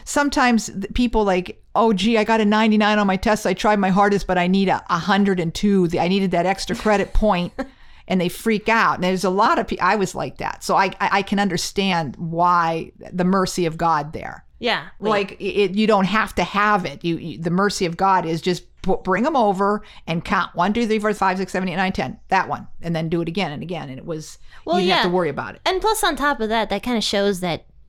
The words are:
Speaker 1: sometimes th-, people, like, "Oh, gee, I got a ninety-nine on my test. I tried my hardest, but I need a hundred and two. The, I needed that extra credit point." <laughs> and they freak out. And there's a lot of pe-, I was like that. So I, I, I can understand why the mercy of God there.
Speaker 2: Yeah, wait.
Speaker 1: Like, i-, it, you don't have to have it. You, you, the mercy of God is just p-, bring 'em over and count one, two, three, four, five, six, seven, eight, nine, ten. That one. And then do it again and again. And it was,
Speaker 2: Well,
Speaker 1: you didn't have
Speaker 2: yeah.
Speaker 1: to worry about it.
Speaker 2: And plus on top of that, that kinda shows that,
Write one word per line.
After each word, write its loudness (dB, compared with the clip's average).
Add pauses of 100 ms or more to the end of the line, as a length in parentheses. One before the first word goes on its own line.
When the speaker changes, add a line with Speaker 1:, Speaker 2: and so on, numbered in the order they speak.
Speaker 1:
sometimes 2
th-, -10
people, 2
like, 0 (140)
"Oh, 4
gee, 2
I 2
got 2
a 2
ninety-nine 4
on 2
my 2
test. 0
I 0
tried 2
my 2
hardest, 2
but 0
I 2
need 2
a 0 (100)
hundred 2
and -2
two. 2
The, -2
I 2
needed 2
that 2
extra -4
credit 0
point." 2
<laughs> -6 (480)
and 2
they 0
freak -2
out. 2
And -4
there's 0
a 0
lot 2
of -2
pe-, -6
I 2
was -2
like -8
that. -10
So 0
I, 2
I, 0
I 2
can -2
understand -2
why 0 (200)
the -2
mercy 2
of -2
God 0
there. -12 (140)
Speaker 2:
Yeah, -4 (100)
wait. -2
Speaker 1:
Like, 0
i-, -8
it, 0
you 2
don't 4
have 0
to 0
have 2
it. -10
You, -2
you, -10
the -4
mercy 0
of -6
God 2
is -2
just -2 (200)
p-, 2 (100)
bring 0
'em 0
over 2 (240)
and -4
count -2
one, 2
two, 0
three, 0
four, 0
five, 0
six, -6
seven, -2
eight, -4
nine, 0
ten. -6
That 2
one. -8 (140)
And -4
then -4
do 0
it -4
again -4
and -10
again. -10
And -12
it -16
was, -10 (280)
Speaker 2:
Well, 0
Speaker 1:
you 2
didn't 4
have 2
Speaker 2:
yeah. 0
Speaker 1:
to 0
worry 0
about -8
it. -20
Speaker 2:
And 0
plus 0
on 0
top -2
of -2
that, 0
that -4
kinda -2
shows 0
that, -4 (240)